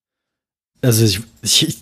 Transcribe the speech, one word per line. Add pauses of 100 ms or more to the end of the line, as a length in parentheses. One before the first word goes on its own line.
(840)
Also
ich, (220)
ich,